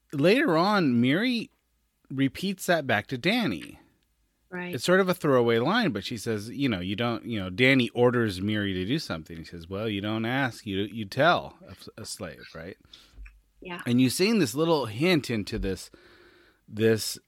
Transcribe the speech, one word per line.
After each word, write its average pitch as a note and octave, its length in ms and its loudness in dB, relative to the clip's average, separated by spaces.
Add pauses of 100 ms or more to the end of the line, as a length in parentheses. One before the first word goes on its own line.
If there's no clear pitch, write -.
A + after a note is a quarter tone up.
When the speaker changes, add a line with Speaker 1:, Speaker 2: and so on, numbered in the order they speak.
(100)
Speaker 1:
later F3+ 460 4
on, E3+ 420 2
Miri F#3+ 520 0 (580)
repeats C#3 580 -2
that E3 200 2
back G#2+ 220 0
to C3 100 -6
Dany. C#3+ 580 -2 (720)
Speaker 2:
Right. F3+ 260 -8
Speaker 1:
It's A#2+ 100 -6
sort F3+ 160 6
of F#3 100 2
a F3 40 0
throwaway A#2+ 440 4
line, F3+ 320 2
but F#3 140 -4
she B2 120 -8
says, A2 320 -4
you C3+ 220 -2
know, G#2 100 -2
"You F#2+ 160 -2
don't," A#2 300 -2
you A2+ 140 -4
know, F#2 100 -6
Dany B2 420 4
orders A#2 480 2
Miri G2+ 320 0
to F#2 140 -2
do C3+ 120 -2
something. E2 380 -8
He E2 80 -12
says, E2+ 240 -16
"Well, G2 200 -6
you G2+ 120 -2
don't A2 240 -4
ask, B2+ 400 -4
you, F#2+ 140 -4 (120)
you A2+ 140 -8
tell C3 540 0 (380)
a, - 60 -14
a - 40 -14
slave," - 480 -12
right? E2 240 -14 (800)
Speaker 2:
Yeah. F3 260 -12
Speaker 1:
And B2 140 4
you've B2+ 120 4
seen G#3 280 2
this A#2+ 160 -2
little D#3 300 2
hint B2+ 440 0
into A2 260 -4
this, F#2+ 320 -6 (800)
this A2 480 0 (120)